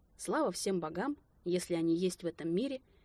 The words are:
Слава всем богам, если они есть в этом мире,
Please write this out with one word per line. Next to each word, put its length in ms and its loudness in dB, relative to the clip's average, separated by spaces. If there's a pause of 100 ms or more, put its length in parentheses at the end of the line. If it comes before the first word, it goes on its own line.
(160)
Слава 340 2
всем 300 0
богам, 360 -2 (280)
если 300 0
они 220 4
есть 280 -2
в 20 -4
этом 220 -4
мире, 340 0 (220)